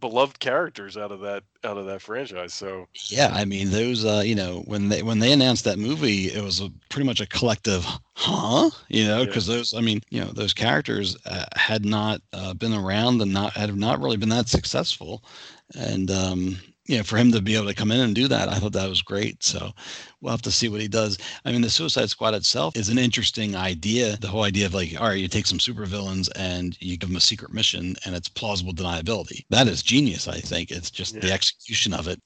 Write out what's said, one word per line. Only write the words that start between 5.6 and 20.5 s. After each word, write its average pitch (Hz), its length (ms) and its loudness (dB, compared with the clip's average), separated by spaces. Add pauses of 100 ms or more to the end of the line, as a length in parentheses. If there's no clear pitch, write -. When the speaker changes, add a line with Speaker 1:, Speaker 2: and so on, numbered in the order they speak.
Speaker 2:
that 98 140 2
movie, 110 480 0
it 104 160 -4
was 92 180 -4
a, 98 100 -6 (200)
pretty 143 160 0
much 123 140 0
a 104 60 -2
collective, 104 600 0 (280)
"Huh?" 127 560 4 (180)
You 110 180 4
know, 110 200 2
Speaker 1:
Yeah. 101 60 -6
Speaker 2:
'cause 101 140 0
those, 117 280 -2
I 113 60 -4
mean, 110 200 2 (100)
you - 100 -4
know, 95 120 -4
those 104 200 -2
characters, 110 720 0
uh, 92 220 -6 (100)
had 110 300 2
not, 107 340 0 (140)
uh, 92 200 -6
been 113 200 -2
around 107 480 2
and 98 100 2
not, 98 220 0
had 104 220 -2
not 123 260 0
really 123 160 0
been 107 120 0
that 113 180 2
successful. - 760 -2 (500)
And, 104 360 -2
um, 92 480 0 (280)
you 135 120 2
know, 104 60 0
for 107 120 -2
him 120 140 8
to 113 100 4
be 107 140 2
able 107 140 2
to 101 60 -2
come 107 180 0
in 123 80 4
and 117 140 2
do 120 120 4
that, 110 220 2
I 101 100 -2
thought 101 140 0
that 95 160 0
was 92 140 -2
great. 101 420 -4
So 90 260 -2 (500)
we'll 127 120 -4
have 113 100 -4
to - 80 -4